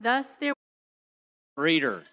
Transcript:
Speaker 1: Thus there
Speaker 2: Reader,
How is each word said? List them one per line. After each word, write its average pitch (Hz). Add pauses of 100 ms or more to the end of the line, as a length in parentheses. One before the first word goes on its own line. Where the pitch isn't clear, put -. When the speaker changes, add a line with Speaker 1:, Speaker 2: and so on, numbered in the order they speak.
Speaker 1:
Thus 254
there 285 (1000)
Speaker 2:
Reader, 139